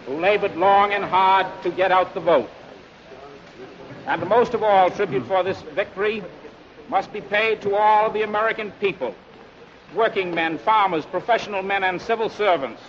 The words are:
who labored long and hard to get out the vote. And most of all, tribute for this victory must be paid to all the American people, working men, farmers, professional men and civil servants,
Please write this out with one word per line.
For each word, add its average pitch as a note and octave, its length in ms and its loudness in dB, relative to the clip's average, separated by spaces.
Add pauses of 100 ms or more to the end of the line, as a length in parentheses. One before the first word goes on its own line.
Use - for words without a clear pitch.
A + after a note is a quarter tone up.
who B2 80 -8
labored F#3 420 0
long G3 380 4
and G3 100 -4
hard F#3+ 440 2 (160)
to F3+ 60 -4
get F3+ 220 0
out F#3 220 2
the F#3+ 80 -8
vote. D#3+ 280 2 (1600)
And E3+ 220 -4
most A#3 240 4
of G#3+ 100 -2
all, F#3+ 260 6
tribute F#3 380 -2
for F#3+ 160 0
this F#3 180 -6 (120)
victory G3+ 500 -4 (640)
must C#4 240 -2
be G#3+ 80 -10
paid G#3+ 440 0
to G3 120 0
all G#3+ 340 4
the G#3 120 -2
American G#3+ 580 -2
people, C3+ 340 -4 (800)
working G3 400 0
men, E3 260 -2
farmers, G3 460 2
professional G3 560 -2
men G3 220 -2
and F#3 180 -2
civil A3+ 280 -2
servants, D#3 600 -2